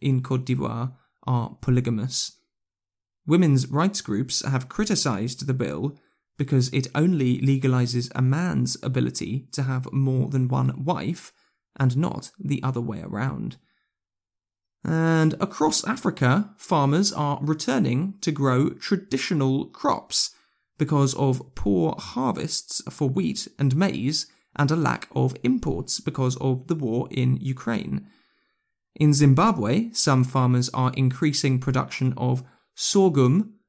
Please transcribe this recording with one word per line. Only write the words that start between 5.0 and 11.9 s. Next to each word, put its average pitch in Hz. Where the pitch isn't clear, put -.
the 131
bill 117
because 131
it 127
only 147
legalizes 123
a 127
man's 139
ability 127
to 143
have 131
more 131
than 131
one 131
wife 156
and 127